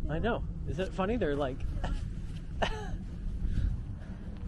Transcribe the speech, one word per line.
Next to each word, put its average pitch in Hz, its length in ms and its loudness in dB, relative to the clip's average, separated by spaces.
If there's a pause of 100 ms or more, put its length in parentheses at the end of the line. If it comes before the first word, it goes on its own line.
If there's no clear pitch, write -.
I 160 100 2
know. 202 260 2 (240)
Is 139 100 -2
it 185 140 0
funny? 196 240 2
They're 151 200 4
like, 139 220 0 (1040)
<laughs> 906 80 4 (1800)